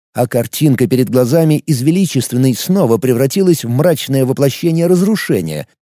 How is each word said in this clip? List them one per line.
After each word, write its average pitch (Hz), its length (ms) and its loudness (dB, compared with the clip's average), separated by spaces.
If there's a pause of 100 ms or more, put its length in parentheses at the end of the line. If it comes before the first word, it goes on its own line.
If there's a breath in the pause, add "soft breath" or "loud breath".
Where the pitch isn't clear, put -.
(140)
а 120 140 -2
картинка 123 600 0
перед 123 220 0
глазами 143 460 2
из 139 260 -2
величественной 135 720 0
снова 135 440 0
превратилась 135 680 0
в 117 40 -6
мрачное 135 560 0
воплощение 143 600 0
разрушения 170 840 0 (160)